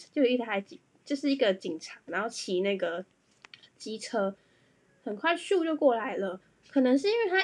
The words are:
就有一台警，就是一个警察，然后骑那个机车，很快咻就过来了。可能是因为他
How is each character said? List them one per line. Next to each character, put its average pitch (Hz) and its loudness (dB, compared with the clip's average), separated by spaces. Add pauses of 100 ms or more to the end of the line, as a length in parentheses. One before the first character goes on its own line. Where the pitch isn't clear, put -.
(100)
就 302 0
有 247 6
一 247 4
台 220 -2
警， - -12 (240)
就 285 -4
是 277 0
一 277 2
个 214 4
警 180 -8
察， - -16
然 175 -4
后 226 -2
骑 180 -4
那 196 0
个 180 -4 (680)
机 220 -12
车， 196 -2 (680)
很 214 -6
快 330 0
咻 349 0
就 320 0
过 285 4
来 220 -4
了。 185 -4 (280)
可 277 0
能 254 6
是 381 -2
因 427 2
为 466 0
他 370 2